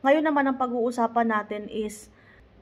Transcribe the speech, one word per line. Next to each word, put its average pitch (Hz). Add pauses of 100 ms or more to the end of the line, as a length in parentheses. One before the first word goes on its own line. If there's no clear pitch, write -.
Ngayon 294
naman, 285
ang 269
pag-uusapan 240
natin 208
is, 214 (520)